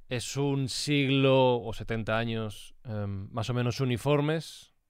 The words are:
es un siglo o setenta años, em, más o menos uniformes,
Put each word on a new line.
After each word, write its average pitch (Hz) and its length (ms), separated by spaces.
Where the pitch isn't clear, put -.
es - 280
un 139 320
siglo 135 880
o 113 160
setenta 110 460
años, 113 560
em, 101 460
más 110 180
o 123 60
menos 120 260
uniformes, 143 920